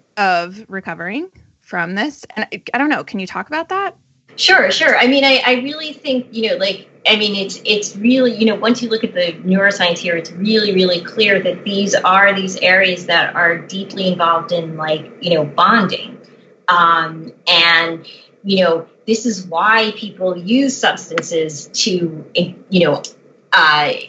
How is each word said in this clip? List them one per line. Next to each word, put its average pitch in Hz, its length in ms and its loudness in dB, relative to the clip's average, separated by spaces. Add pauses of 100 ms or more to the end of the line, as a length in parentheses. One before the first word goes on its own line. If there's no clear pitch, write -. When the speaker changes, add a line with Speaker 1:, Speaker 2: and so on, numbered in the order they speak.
(160)
Speaker 1:
of 185 520 -2
recovering 190 600 -10 (300)
from 175 340 -6
this. 269 300 -6 (100)
And 208 180 -6
I, - 100 -12 (120)
I 240 40 -8
don't 294 100 0
know, 233 160 -2
can - 160 -10
you 185 60 -8
talk 185 220 -10
about 320 200 -6
that? 381 280 -6 (400)
Speaker 2:
Sure, 359 340 4
sure. 269 260 2
I 240 120 4
mean, 277 160 4
I, 262 200 4
I 247 120 2
really 294 360 -8
think, 262 380 -4
you 220 200 -4
know, 175 60 0
like, - 320 -6 (180)
I 214 100 4
mean, 208 200 -2
it's, 190 300 -6
it's 208 300 -2
really, 247 380 4
you 220 120 2
know, 214 80 4
once 226 280 0
you 233 60 -4
look 220 160 -2
at - 80 -2
the 175 200 -2 (120)
neuroscience 185 540 2
here, 175 180 -2
it's 165 160 -8
really, 202 400 0
really 180 300 2
clear 202 400 2
that 180 220 -4
these 196 300 -2
are 196 400 4
these 190 220 -6
areas 180 500 2
that 170 300 0
are 170 220 2
deeply 190 500 -6
involved 170 420 0
in, 160 280 -4
like, 156 320 -4 (100)
you 170 140 0
know, 151 100 2
bonding. 185 720 0 (520)
Um, 165 640 2 (140)
and, 165 600 2 (360)
you 190 220 2
know, 165 220 0 (200)
this 220 200 0
is 185 200 -4
why 208 500 2
people 185 400 -4
use 247 400 0
substances 160 880 -4 (180)
to, 170 400 -2 (100)
in-, - 360 -4
you 175 180 4
know, - 140 0 (500)
uh, 151 400 4 (160)